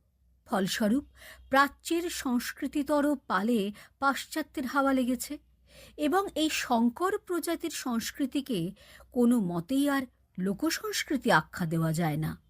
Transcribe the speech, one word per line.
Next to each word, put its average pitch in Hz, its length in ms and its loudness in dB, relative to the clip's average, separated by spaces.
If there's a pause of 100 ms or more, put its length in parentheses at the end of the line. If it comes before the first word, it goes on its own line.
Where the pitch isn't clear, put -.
(480)
ফলস্বরূপ 208 580 0 (420)
প্রাচ্যের 277 580 2 (140)
সংস্কৃতিতর 277 840 -2 (240)
পালে 214 320 2 (400)
পাশ্চাত্যের 277 640 -2
হাওয়া 269 280 2
লেগেছে, 254 400 0 (640)
এবং 302 260 2 (120)
এই 311 140 0 (100)
সংকর 240 580 2
প্রজাতির 339 600 -4
সংস্কৃতিকে 247 840 -4 (520)
কোনো 247 300 4
মতেই 180 480 0
আর 277 140 0 (340)
লোকসংস্কৃতি 277 920 -2
আখ্যা 160 340 2
দেওয়া 160 280 0
যায় 156 320 0
না। 160 60 -2 (180)